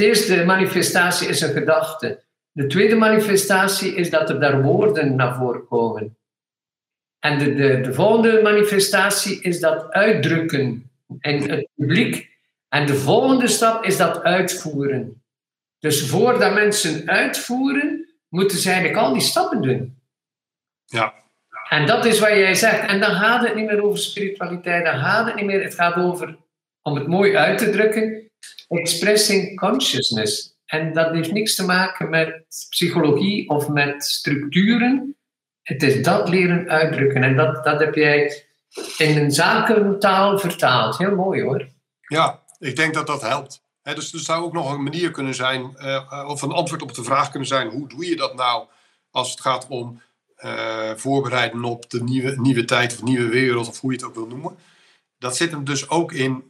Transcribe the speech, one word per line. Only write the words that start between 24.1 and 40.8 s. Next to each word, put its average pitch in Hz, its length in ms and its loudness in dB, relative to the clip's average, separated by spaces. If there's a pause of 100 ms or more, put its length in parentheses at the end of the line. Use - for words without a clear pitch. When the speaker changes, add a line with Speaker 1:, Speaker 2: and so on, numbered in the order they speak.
Speaker 1:
dan 147 140 0
gaat 196 260 0
het 226 100 -4
niet 202 100 -4
meer, 196 180 0
het - 120 -10
gaat 170 200 0
over, 175 420 -2 (440)
om 151 140 -2
het 143 120 -4
mooi 196 280 4
uit 175 220 4
te 214 120 0
drukken, 220 600 0 (380)
expressing 190 920 0
consciousness. 117 1080 -2
En 156 280 -4
dat 165 180 2
heeft 160 200 -2
niks 220 240 0
te 185 100 -4
maken 180 440 -2
met 160 340 -2 (260)
psychologie 170 800 0
of 147 200 0
met 143 360 -2
structuren. 220 1120 0 (460)
Het 147 220 -4
is 131 200 4
dat 180 260 2
leren 175 400 2
uitdrukken. 139 540 2
En 135 120 4
dat, 156 280 2
dat 147 160 0
heb 151 160 2
jij 147 500 2 (520)
in 151 200 4
een 147 140 2
zakentaal 196 1080 2
vertaald. 127 580 0